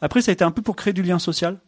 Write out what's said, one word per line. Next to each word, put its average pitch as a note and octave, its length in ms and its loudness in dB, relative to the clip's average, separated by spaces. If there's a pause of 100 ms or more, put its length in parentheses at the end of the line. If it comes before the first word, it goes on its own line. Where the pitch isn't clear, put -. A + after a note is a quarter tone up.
Après, G3 200 2
ça A#3+ 100 2
a - 20 4
été F3+ 100 0
un E3+ 80 4
peu F#3 120 -4
pour G#3+ 120 -4
créer - 180 -2
du F#3 100 -2
lien F3 180 2
social. E3+ 480 -2